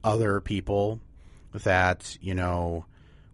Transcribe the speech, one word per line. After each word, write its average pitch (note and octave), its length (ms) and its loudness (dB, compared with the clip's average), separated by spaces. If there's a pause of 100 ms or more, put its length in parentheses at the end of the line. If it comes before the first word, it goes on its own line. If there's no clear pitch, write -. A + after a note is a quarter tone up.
other G#2+ 360 2
people G2+ 640 -2 (640)
that, F#2 580 2
you F#2 140 -4
know, F2 500 -2 (480)